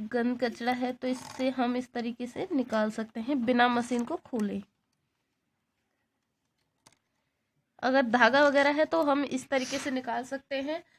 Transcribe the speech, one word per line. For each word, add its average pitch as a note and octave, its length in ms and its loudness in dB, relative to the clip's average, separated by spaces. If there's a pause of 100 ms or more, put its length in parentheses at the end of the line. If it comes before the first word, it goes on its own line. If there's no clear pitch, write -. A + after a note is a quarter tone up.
गंद B3 320 0
कचरा A#3 320 -2
है, B3 200 -2
तो B3+ 160 -6
इससे B3+ 420 -2
हम B3 260 0
इस B3+ 160 -6
तरीके A#3+ 340 -6
से D4+ 260 -6
निकाल A3 380 0
सकते A3 300 -8
हैं B3 240 -2
बिना B3 240 6
मशीन A#3+ 360 0
को D#4 140 -6
खोले। G3+ 420 -4 (3250)
अगर C4 260 2
धागा B3 360 6
वगैरह C#4+ 340 4
है, D#4 60 4
तो E4 180 0
हम C#4+ 240 2
इस - 220 -6
तरीके C4 300 -2
से C#4 120 -4
निकाल B3+ 340 -4
सकते C4+ 380 -8
हैं। D#4 200 -6 (160)